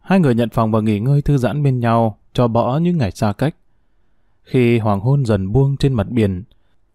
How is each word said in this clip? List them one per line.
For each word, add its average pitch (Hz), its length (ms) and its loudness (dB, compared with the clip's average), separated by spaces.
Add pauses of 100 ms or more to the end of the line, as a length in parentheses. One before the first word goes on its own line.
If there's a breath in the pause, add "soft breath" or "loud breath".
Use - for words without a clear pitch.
Hai 190 200 0
người 135 140 2
nhận 113 140 0
phòng 110 240 -2
và 110 80 0
nghỉ 107 200 0
ngơi 139 220 0
thư 143 160 0
giãn 143 240 -2
bên 131 180 0
nhau 117 380 0 (140)
cho 123 160 0
bỏ 117 300 0
những 170 200 0
ngày 104 120 -2
xa 104 220 -2
cách. 139 240 -4 (880)
Khi 120 360 2
hoàng 104 220 -2
hôn 135 240 0
dần 101 280 -2
buông 139 240 2
trên 139 180 0
mặt 101 160 -2
biển, 101 320 0 (520)